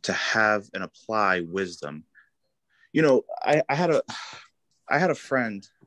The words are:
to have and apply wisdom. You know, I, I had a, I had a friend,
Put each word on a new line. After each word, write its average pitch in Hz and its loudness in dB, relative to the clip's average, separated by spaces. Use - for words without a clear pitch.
to 95 -2
have 107 0
and 95 -6
apply 98 -2
wisdom. 82 -8
You 156 2
know, 131 6
I, 151 4
I 139 2
had 170 2
a, 147 2
I 139 2
had 175 2
a 135 0
friend, 113 -4